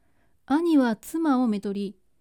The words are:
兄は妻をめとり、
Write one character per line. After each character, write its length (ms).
兄 320
は 180
妻 420
を 100
め 120
と 120
り、 240